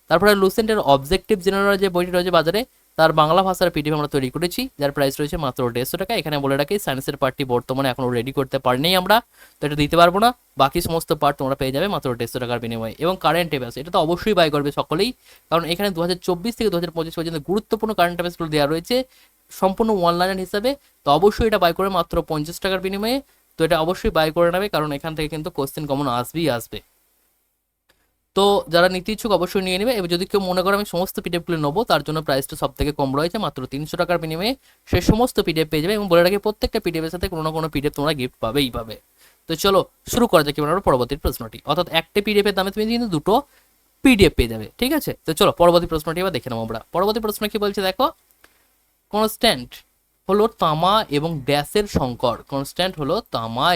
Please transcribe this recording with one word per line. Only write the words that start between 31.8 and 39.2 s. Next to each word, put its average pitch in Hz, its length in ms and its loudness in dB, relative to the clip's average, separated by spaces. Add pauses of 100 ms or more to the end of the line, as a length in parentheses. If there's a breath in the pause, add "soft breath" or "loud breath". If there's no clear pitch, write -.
তার 160 200 2
জন্য 156 180 -4
প্রাইসটা 139 340 -2
সব 147 220 -4
থেকে 147 140 -2
কম 139 260 -2
রয়েছে, 170 200 -2
মাত্র 147 280 -6
তিনশো 147 320 -8
টাকার 175 260 0
বিনিময়ে 170 320 -4 (340 soft breath)
সে 180 120 0
সমস্ত 233 380 2
পিডিএফ 160 320 0
পেয়ে 151 120 0
যাবে। 185 100 0
এবং 208 140 -2
বলে 170 160 6
রাখি, 185 140 2
প্রত্যেকটা 208 420 -2
পিডিএফ 160 260 -2
এর 160 60 -6
সাথে 180 200 -6
কোনো 165 100 -6
না 156 100 -2
কোনো 160 180 -2
পিডিএফ 147 240 -2
তোমরা 147 200 0
গিফট 127 260 -6
পাবেই 127 320 0
পাবে। 113 240 -10 (520 soft breath)